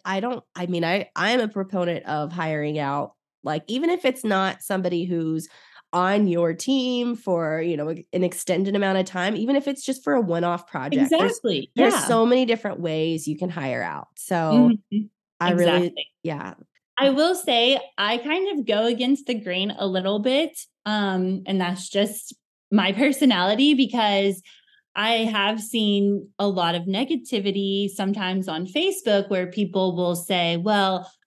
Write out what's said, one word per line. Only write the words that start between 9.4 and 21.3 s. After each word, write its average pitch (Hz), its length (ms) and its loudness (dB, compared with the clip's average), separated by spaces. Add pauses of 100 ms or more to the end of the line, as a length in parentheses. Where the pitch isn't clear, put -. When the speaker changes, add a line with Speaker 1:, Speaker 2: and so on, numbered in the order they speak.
Speaker 1:
if 277 140 0
it's 277 160 -6
just 262 180 -4
for 285 120 0
a 254 60 4
one-off 175 460 0
project. 262 420 0
There's, 339 220 4
Speaker 2:
Exactly. 185 460 -4
Speaker 1:
there's 403 180 6
Speaker 2:
Yeah. - 140 0
Speaker 1:
so 226 180 4
many 247 200 4
different 220 340 -2
ways 160 480 -2
you 151 100 -4
can 180 100 -4
hire 135 320 -4
out. 82 360 -8
So - 180 -6 (580)
Speaker 2:
Mm-hmm. 208 140 0 (320)
Speaker 1:
I 175 140 2
really, 175 100 4
Speaker 2:
Exactly. 170 440 2 (180)
Speaker 1:
yeah. 147 300 -8 (440)
Speaker 2:
I 277 120 4
will 320 260 2
say 254 420 2 (180)
I 214 220 0
kind 339 400 -2
of 226 80 -4
go 220 200 0
against 247 400 0
the 254 80 -2
grain 196 440 -4
a 202 80 -2
little 190 320 -2
bit, 269 400 0 (260)
um, 190 600 0